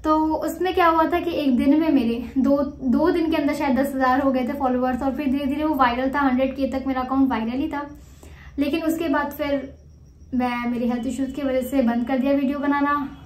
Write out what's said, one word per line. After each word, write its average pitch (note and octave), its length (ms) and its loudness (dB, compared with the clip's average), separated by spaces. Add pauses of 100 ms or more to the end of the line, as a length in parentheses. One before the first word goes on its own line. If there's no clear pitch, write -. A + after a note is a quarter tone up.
तो D#4 100 2 (220)
उसमें F4 380 -2
क्या F4 120 4
हुआ E4 180 4
था F4 160 0
कि E4+ 120 -4
एक C4+ 240 2
दिन C#4 240 4
में E4 100 2
मेरे A#3 480 0
दो, C#4 180 4 (260)
दो C#4+ 280 4
दिन D#4+ 200 0
के D#4+ 60 2
अंदर D4 180 0
शायद C4+ 240 0
दस C4+ 160 0
हज़ार C4 260 2
हो C#4 120 2
गए B3+ 160 0
थे D4 40 -4
followers, B3+ 500 -2
और C4+ 140 -2
फिर D4 140 -2
धीरे C#4+ 160 -2
धीरे C#4+ 180 -2
वो D#4 100 0
viral B3+ 400 2
था, D4 60 0
हंड्रेड C4 360 2
के C4+ 100 0
तक C4 200 -4
मेरा C4 140 -2
account C4 300 2
viral A3+ 280 -2
ही D#4 100 -4
था। C#4+ 180 -6 (720)
लेकिन D#4 240 -2
उसके D#4+ 260 -2
बाद C#4+ 240 0
फिर C#4+ 420 -4 (600)
मैं, A#3+ 360 -2
मेरे A#3+ 160 -2
health A#3+ 200 -2
issues C4+ 240 -4
की D4 120 -8
वजह C4 200 0
से C4+ 200 0
बंद A#3 240 0
कर C4+ 120 0
दिया C#4 140 0
video C#4+ 260 0
बनाना C#4+ 500 0 (180)